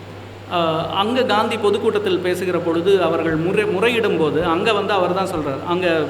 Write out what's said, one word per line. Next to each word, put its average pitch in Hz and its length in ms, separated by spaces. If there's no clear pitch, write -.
ஆ, 165 340
அங்க 220 380
காந்தி 220 320
பொதுக்கூட்டத்தில் 202 640
பேசுகிற 180 400
பொழுது 170 440
அவர்கள் 160 360
முறை-, 190 320
முறையிடும் 208 480
போது 156 260
அங்க 185 280
வந்து 202 200
அவர் 180 220
தான் 190 120
சொல்றார், 147 420
"அங்க, 175 420